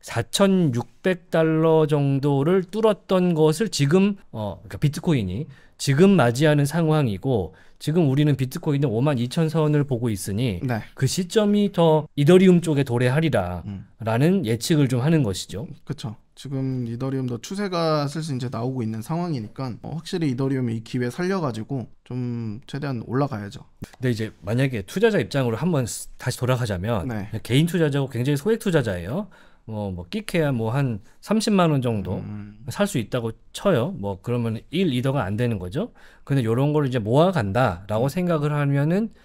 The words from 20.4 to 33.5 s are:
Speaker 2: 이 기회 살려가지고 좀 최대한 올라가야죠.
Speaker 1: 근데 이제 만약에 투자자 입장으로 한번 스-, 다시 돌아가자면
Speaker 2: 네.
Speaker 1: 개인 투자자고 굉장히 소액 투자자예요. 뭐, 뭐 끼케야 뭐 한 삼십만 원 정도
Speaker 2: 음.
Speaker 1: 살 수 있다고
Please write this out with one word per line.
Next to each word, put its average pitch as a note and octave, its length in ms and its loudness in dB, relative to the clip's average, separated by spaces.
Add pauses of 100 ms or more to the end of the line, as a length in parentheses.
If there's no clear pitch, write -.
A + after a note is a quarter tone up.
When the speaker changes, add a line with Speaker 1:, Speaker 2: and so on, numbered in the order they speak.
Speaker 2:
이 A#2 80 -8
기회 B2 240 -4
살려가지고 C#3 800 -4 (160)
좀 A#2+ 640 -6
최대한 C#3 400 -6
올라가야죠. A2 540 -2 (340)
Speaker 1:
근데 B2+ 160 -2
이제 A2 220 -4 (100)
만약에 B2 400 -2
투자자 G#3 360 0
입장으로 A#2+ 380 0
한번 C#3+ 300 0
스-, - 220 -10 (100)
다시 - 200 -6
돌아가자면 A#2 720 -2
Speaker 2:
네. G2+ 220 -8 (120)
Speaker 1:
개인 C#3+ 240 4
투자자고 D3 440 0
굉장히 C3 260 0
소액 A3 220 -2
투자자예요. B2+ 680 -2 (360)
뭐, G#2+ 260 -6
뭐 F2 180 -10
끼케야 E3+ 440 -2
뭐 A2+ 180 -2
한 B2+ 300 -2 (220)
삼십만 G3+ 480 2
원 C#3 100 2
정도 G2+ 380 -2
Speaker 2:
음. G#2 400 -12 (100)
Speaker 1:
살 G3+ 180 -2
수 D#3+ 120 -4
있다고 A2+ 340 -4 (200)